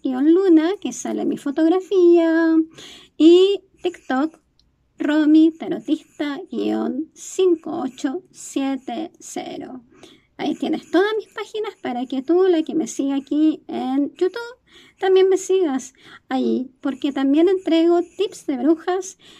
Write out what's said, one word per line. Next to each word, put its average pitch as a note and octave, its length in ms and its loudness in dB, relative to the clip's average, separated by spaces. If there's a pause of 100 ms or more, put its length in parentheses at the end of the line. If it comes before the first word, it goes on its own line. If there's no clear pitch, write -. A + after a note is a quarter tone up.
guion C#4 320 2
Luna, F4 460 4
que B3 120 -8
sale A3 320 -8
mi A3+ 140 -4
fotografía. E4 1160 2 (600)
Y F#4 460 6 (200)
TikTok, D#4 580 -6 (580)
Romy D#4 540 4
Tarotista C#4+ 880 -8 (100)
guion A3+ 640 -4
cinco - 680 -2
ocho C#4 480 -8
siete C4+ 920 -8
cero. - 640 -14 (520)
Ahí D4+ 200 -6
tienes - 340 -8
todas G4 260 0
mis G4+ 120 -8
páginas G#4+ 520 -10
para B3 260 -8
que C4 140 -8
tú, E4+ 220 0
la F4 200 2
que B3+ 120 -8
me A3+ 140 -4
siga C#4 260 -6
aquí D4+ 540 -2
en C4+ 480 -4
YouTube, A#4 420 -6 (400)
también F#4+ 300 4
me F#4 100 2
sigas F4 560 -2 (340)
ahí, B3+ 520 -4
porque C#4 320 -6
también C#4 360 2
entrego E4+ 520 2 (180)
tips - 280 -6
de C#4+ 120 -4
brujas E4 600 -2 (220)